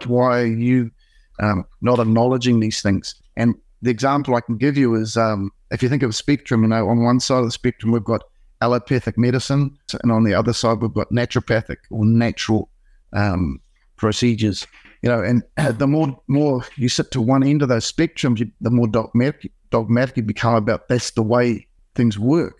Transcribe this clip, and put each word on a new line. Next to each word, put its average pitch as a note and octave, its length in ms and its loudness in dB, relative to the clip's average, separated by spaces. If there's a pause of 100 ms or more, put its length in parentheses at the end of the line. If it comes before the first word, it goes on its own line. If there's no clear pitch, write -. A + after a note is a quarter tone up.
why B2 360 2
are A#2 40 0
you, A#2 440 0 (500)
um, G#2 240 0 (160)
not B2 180 2
acknowledging A#2+ 640 2
these A2 200 -2
things?" G2 340 -2 (220)
And A#2 180 2 (280)
the A#2+ 80 0
example C3+ 460 0
I A#2 40 0
can A#2 160 -6
give C#3 200 0
you B2 180 4
is, A2 220 -2
um, G#2+ 340 0 (220)
if - 100 -6
you B2+ 60 2
think C#3 160 0
of A#2 60 0
a - 20 -6
spectrum, B2+ 500 0
you A2 60 4
know, A2 200 0
on A#2 140 2
one A#2+ 160 2
side B2+ 200 0
of B2 60 2
the A2+ 60 -2
spectrum, A#2 400 -4
we've A2+ 140 0
got A2+ 180 -2 (380)
allopathic A#2+ 580 -2
medicine, C3 580 0 (260)
and A#2+ 100 2
on A2+ 100 4
the G#2 120 4
other A2 180 2
side, A2+ 280 0
we've A2+ 140 -2
got - 160 -4
naturopathic A#2 680 -2 (120)
or A2 140 -2
natural, A2+ 640 0 (420)
um, F2+ 460 -2 (380)
procedures, G#2+ 680 -2 (360)
you A#2 60 0
know, A#2 140 0
and, A#2+ 200 0 (140)
uh, D3 160 0
the B2+ 160 -2
more, C#3+ 400 -2
more C#3 340 0 (140)
you B2 120 -2
sit - 220 -4
to C3 100 -4
one C3 220 2
end C#3+ 200 2
of C#3+ 60 0
those A#2 220 -2
spectrums, D3+ 480 -2
you, G#2+ 120 -4 (100)
the A#2 100 -2
more A#2+ 160 2
dogmatic, A#2 640 -2 (200)
dogmatic A#2 480 0
you A#2+ 40 0
become A2+ 320 -2
about A2 340 -2
that's B2 240 -2
the A#2 100 0
way A#2+ 440 0 (300)
things A#2 220 2
work. C3+ 420 0